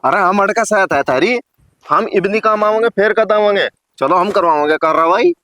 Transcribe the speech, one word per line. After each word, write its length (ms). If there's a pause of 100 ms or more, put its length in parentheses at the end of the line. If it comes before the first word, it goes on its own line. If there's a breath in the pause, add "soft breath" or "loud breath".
अरे 140
हम 220
अड़का 240
साथ 300
है 100
थारी, 360 (460)
हम 280
इबनी 260
काम 240
आवेंगे, 260
फिर 240
कद 180
आवेंगे। 360 (300)
चलो 180
हम 160
करवाओगे 460
कार्रवाई। 560 (100)